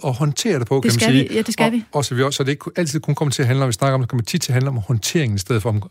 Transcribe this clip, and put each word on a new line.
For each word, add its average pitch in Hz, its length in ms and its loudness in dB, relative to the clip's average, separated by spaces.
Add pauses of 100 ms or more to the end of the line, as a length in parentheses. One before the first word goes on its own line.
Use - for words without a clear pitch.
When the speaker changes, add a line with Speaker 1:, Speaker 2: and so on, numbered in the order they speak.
Speaker 1:
at 135 80 -2
håndtere 147 460 0
det 120 80 -4
på, 135 80 0
Speaker 2:
Det 135 80 0
Speaker 1:
kan 233 40 2
man 120 120 4
Speaker 2:
skal 135 140 4
Speaker 1:
sige. - 160 4
Speaker 2:
vi. - 60 -4
Ja, 220 60 0
det 220 120 -4
skal 226 120 0
Speaker 1:
Og, 226 60 2
Speaker 2:
vi. 226 200 0
Speaker 1:
og 147 140 0
så 127 100 -4
vi 127 80 2
også, 135 140 -2
så 143 60 0
det 131 60 -2
ikke 143 100 -2
kun, - 160 -10
altid 160 240 -2
kun 147 160 -2
kommer 147 160 0
til - 100 0
at 123 60 2
handle 135 160 2
om, 131 40 2
vi 117 60 0
snakker 139 220 0
om, 131 60 0
det 120 80 -2
kommer 117 140 -2
tit 156 180 -2
til - 100 -4
at - 20 2
handle 131 160 2
om 131 80 -2
håndteringen 117 580 0
i 95 40 0
stedet 110 220 0
for, 123 80 -2
om, 104 220 0